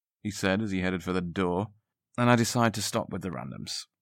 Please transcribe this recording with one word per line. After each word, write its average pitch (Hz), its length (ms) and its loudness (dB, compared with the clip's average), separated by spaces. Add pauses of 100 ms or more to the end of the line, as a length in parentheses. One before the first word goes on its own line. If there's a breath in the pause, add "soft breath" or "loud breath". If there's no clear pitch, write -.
(200)
he 107 120 -6
said 98 300 0
as 104 100 -4
he 95 80 0
headed 92 240 0
for 92 80 -2
the 92 80 0
door. 90 480 0 (500)
And 120 100 4
I 123 60 8
decide 117 400 4
to 107 80 -4
stop - 280 -4
with 95 120 -8
the 95 80 -6
randoms. 62 540 -10 (180)